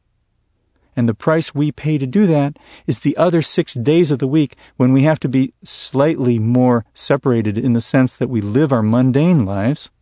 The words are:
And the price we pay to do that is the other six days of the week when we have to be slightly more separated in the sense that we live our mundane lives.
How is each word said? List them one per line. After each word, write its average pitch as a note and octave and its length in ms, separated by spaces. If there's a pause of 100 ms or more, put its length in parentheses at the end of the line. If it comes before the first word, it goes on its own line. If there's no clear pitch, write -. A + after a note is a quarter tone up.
(960)
And A#2+ 120
the A#2 60
price D#3+ 400
we C#3+ 180
pay D3+ 280
to C3+ 80
do G3+ 180
that D3 320 (300)
is C3+ 120
the - 180
other E3 260
six - 300
days D3 360
of C#3+ 80
the C3 100
week D3 280 (220)
when B2+ 160
we C3+ 100
have D#3 160
to C#3 100
be C3 320
slightly C3+ 760
more A#2+ 460 (100)
separated A#2 600
in B2 160
the A#2 80
sense B2+ 340
that B2+ 140
we A#2 120
live B2+ 300
our A#2 100
mundane B2+ 640
lives. G2+ 460 (100)